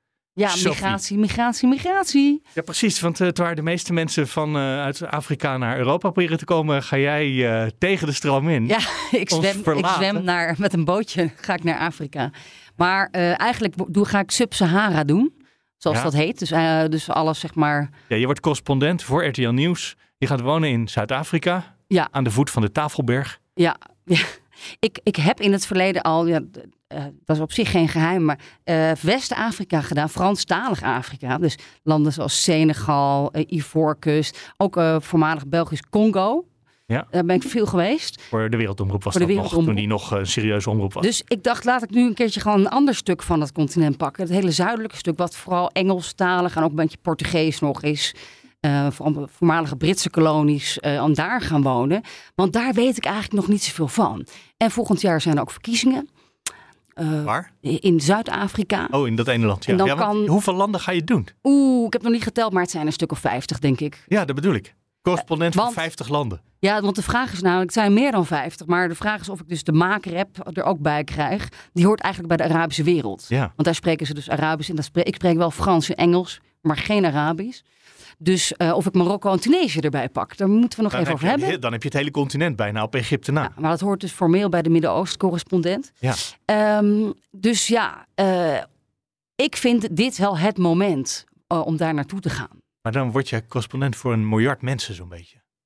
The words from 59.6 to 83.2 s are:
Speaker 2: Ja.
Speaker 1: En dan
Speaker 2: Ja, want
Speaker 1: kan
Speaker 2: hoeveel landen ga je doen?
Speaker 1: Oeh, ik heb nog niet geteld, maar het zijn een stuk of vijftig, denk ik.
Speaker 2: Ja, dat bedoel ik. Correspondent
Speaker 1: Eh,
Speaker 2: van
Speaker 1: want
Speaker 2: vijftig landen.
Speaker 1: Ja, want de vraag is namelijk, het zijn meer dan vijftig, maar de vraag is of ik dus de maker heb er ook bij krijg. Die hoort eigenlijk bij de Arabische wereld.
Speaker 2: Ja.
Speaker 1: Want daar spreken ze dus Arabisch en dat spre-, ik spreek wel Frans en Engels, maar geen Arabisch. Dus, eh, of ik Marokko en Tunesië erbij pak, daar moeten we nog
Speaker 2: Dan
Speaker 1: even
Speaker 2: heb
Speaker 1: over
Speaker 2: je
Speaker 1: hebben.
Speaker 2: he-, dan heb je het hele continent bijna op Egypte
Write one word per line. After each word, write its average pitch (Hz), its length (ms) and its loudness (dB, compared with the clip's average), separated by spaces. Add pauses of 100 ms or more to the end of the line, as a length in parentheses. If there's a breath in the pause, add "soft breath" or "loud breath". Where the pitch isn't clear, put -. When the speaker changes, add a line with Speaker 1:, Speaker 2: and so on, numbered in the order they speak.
Speaker 2:
Ja. - 60 0
Speaker 1:
En 185 60 4
dan 190 100 4
Speaker 2:
Ja, 143 80 2
want 208 160 0
Speaker 1:
kan 208 160 0
Speaker 2:
hoeveel 190 260 2
landen 190 280 2
ga - 100 -4
je 175 120 0
doen? 160 240 0 (160)
Speaker 1:
Oeh, 262 420 4
ik 208 80 -4
heb 233 80 -2
nog 233 100 0
niet 233 120 0
geteld, 226 300 -2
maar 185 80 2
het 175 100 -2
zijn 156 140 -4
een 151 80 0
stuk - 180 -4
of 143 80 -6
vijftig, - 400 -4
denk 139 200 2
ik. 147 280 -6
Speaker 2:
Ja, 196 180 2
dat 135 100 -4
bedoel 156 180 0
ik. 101 220 -6 (260)
Correspondent 170 500 0
Speaker 1:
Eh, 165 40 -6
Speaker 2:
van 196 100 4
Speaker 1:
want 240 140 -4
Speaker 2:
vijftig 160 300 -8
landen. 131 320 -2 (180)
Speaker 1:
Ja, 208 220 0
want 202 140 0
de 208 80 -4
vraag 240 300 -2
is 175 80 -8
namelijk, 185 320 2
het 226 60 2
zijn 202 140 4
meer 262 180 4
dan 196 140 2
vijftig, 147 420 -6
maar 175 200 2
de 170 80 -4
vraag 208 260 -4
is - 80 -12
of 190 100 -10
ik 156 100 -20
dus 170 140 -6
de - 80 -2
maker 175 460 2
heb 196 100 -2 (260)
er 165 100 -4
ook 175 160 0
bij 147 240 0
krijg. 147 440 -4 (260 loud breath)
Die 175 120 4
hoort 214 160 4
eigenlijk 170 360 -2
bij 160 100 0
de 165 60 2
Arabische 160 300 0
wereld. 139 440 0
Speaker 2:
Ja. 123 120 0
Speaker 1:
Want 131 240 -2
daar 160 120 2
spreken 160 300 -2
ze 139 80 -6
dus 147 160 -10
Arabisch 156 400 -2
en 180 60 -4
dat 151 100 -2
spre-, - 180 -2
ik 175 120 -2
spreek 170 220 2
wel 170 140 2
Frans 170 380 2
en 180 60 -2
Engels, 175 440 2 (220)
maar 151 160 0
geen 208 280 0
Arabisch. 160 560 -2 (560 loud breath)
Dus, 170 360 0
eh, 170 220 0
of 160 100 0
ik 185 80 -2
Marokko 190 380 2
en 190 80 2
Tunesië 247 400 2
erbij 143 300 -2
pak, - 280 -6
daar 196 120 0
moeten 226 280 4
we 226 60 0
nog 208 80 0
Speaker 2:
Dan - 100 -2
Speaker 1:
even 170 120 0
Speaker 2:
heb 135 80 -2
Speaker 1:
over 156 40 -2
Speaker 2:
je 190 60 4
Speaker 1:
hebben. 294 180 0
Speaker 2:
he-, - 100 -2
dan 120 120 -2
heb 117 100 -4
je 143 60 -6
het 139 100 -2
hele 143 140 0
continent 143 440 0
bijna 107 280 -2
op 107 120 -4
Egypte 135 360 -2